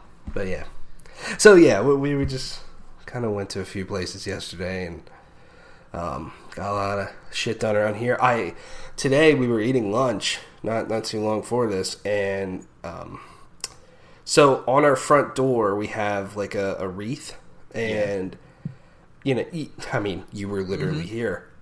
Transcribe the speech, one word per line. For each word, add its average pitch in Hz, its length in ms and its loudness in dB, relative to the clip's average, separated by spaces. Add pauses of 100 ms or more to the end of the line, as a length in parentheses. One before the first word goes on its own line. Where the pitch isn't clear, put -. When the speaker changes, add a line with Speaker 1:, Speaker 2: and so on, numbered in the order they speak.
(340)
Speaker 1:
But, 101 140 -2
yeah. 82 160 -4 (760)
So, 202 180 12
yeah, 131 260 10
we, 139 140 4
we, 143 200 0
we 139 100 0
just - 360 -6 (440)
kinda 120 240 -4
went 101 200 -4
to 104 100 -8
a 92 60 -6
few 95 200 -8
places 92 400 -6
yesterday 92 600 -6
and, 82 160 -10 (920)
um, 80 400 -8 (220)
got 95 180 -8
a - 20 -2
lot 101 260 -2
of 95 100 -6 (220)
shit - 280 -4
done 107 160 0
around 104 200 2
here. 120 260 0
I, 117 320 2 (420)
today 147 380 6
we 127 140 2
were 117 120 2
eating 113 320 2
lunch 117 460 0 (240)
not, 110 260 -2
not 110 180 -2
too 110 140 -6
long 107 220 0
for 120 260 -2
this, 95 380 -4
and, 98 600 -2 (160)
um, 87 360 -12 (1080)
so 139 420 6
on 139 180 6
our 139 100 6
front 135 400 2
door 117 400 2
we 104 120 -4
have, 101 480 -4
like, 101 180 -6
a, 98 260 -2
a 95 80 -4
wreath, 104 480 -10 (380)
Speaker 2:
Yeah. 117 80 -6
Speaker 1:
and, 101 560 -2 (840)
you 135 120 0
know, 110 160 0
y-, 156 180 -8 (220)
I 127 80 0
mean, 95 320 -4
you 101 160 -8
were 101 140 -2
literally 80 420 -4
Speaker 2:
Mm-hmm. 87 120 -10
Speaker 1:
here. 107 300 -4 (160)